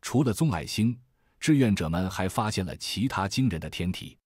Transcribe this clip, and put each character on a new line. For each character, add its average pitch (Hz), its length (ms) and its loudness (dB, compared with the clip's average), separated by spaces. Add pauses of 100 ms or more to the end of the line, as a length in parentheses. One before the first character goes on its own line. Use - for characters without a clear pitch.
除 - 220 0
了 120 100 2
棕 151 200 2
矮 80 120 -4
星， 117 320 0 (440)
志 156 160 4
愿 120 180 6
者 87 140 -2
们 90 200 0
还 95 200 -2
发 107 200 -2
现 98 160 -2
了 - 120 -8
其 - 320 -4
他 98 180 -2
惊 131 220 2
人 85 120 -2
的 78 80 -10
天 87 220 -4
体。 - 360 -8